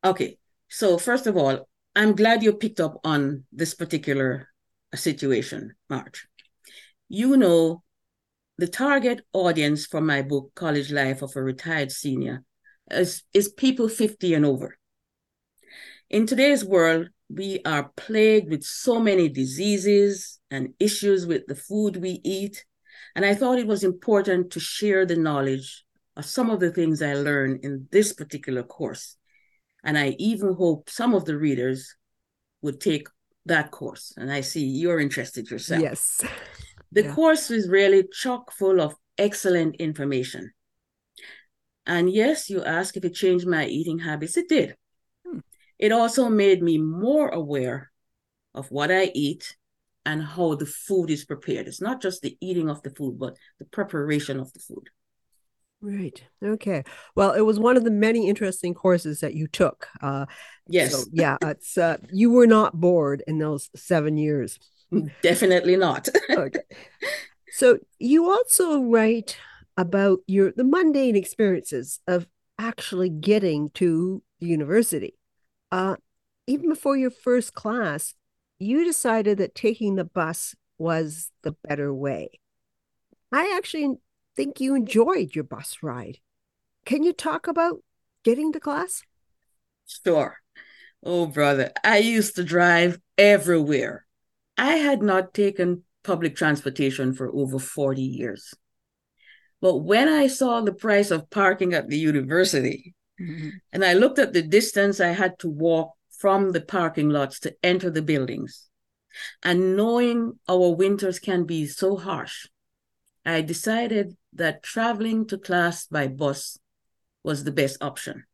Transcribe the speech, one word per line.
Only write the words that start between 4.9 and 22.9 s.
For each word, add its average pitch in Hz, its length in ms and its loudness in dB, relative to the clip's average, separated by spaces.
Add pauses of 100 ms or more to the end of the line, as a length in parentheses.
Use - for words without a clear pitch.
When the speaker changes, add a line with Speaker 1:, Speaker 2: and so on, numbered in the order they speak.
Speaker 1:
uh, - 40 -10
situation, 135 760 -4 (160)
Marge. - 380 -10 (800)
You 254 280 2
know, 170 440 4 (760)
the 175 100 -2
target 254 680 0
audience 156 540 0
for 160 120 -6
my 147 220 0
book, 139 340 -4
College 147 360 -2
Life 135 320 -2
of 127 120 -12
a 135 80 -4
Retired 135 480 -4
Senior, 131 520 -6 (480)
is, 175 320 -2 (100)
is 202 160 2
people 254 400 0
fifty 208 440 -2
and 151 120 4
over. 135 320 -2 (1300)
In 220 160 2
today's 262 380 4
world, 170 460 2 (200)
we 190 360 -8
are 143 300 -4
plagued 214 540 4
with 151 140 -4
so - 360 -2
many 190 280 4
diseases 190 1120 0 (120)
and 135 280 -8
issues 202 460 0
with 165 220 -4
the 143 80 -8
food 208 420 -4
we 180 260 -6
eat. 196 400 -6 (520)